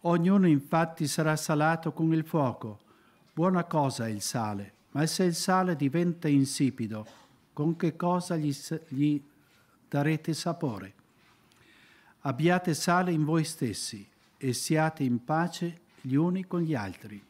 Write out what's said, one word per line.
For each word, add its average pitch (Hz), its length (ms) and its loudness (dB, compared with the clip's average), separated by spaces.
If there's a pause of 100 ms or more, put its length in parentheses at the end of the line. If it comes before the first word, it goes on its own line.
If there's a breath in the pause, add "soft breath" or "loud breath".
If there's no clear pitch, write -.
Ognuno 180 420 6
infatti 165 600 2
sarà 156 300 0
salato 160 560 0
con 160 200 2
il 160 120 2
fuoco. 120 560 -2 (520 soft breath)
Buona 175 320 2
cosa 135 420 0
è 113 40 -4
il 104 120 -6
sale, 104 500 -4 (200)
ma 151 140 0
se 185 180 -2
il 175 100 0
sale 185 420 0
diventa 165 520 0
insipido, 127 800 0 (460 loud breath)
con 160 240 -2
che 165 200 -2
cosa 175 400 -2
gli 151 160 0
s-, 151 360 -8
gli 147 320 0 (680 soft breath)
darete 156 440 0
sapore? 127 640 -4 (1300 soft breath)
Abbiate 165 540 2
sale 180 380 2
in 156 120 2
voi 156 200 2
stessi 107 640 -6 (280)
e 131 160 -4
siate 156 500 0
in 123 220 0
pace 170 560 -4 (200)
gli 131 140 -4
uni 180 320 0
con 175 140 -4
gli 160 140 0
altri. 101 560 -8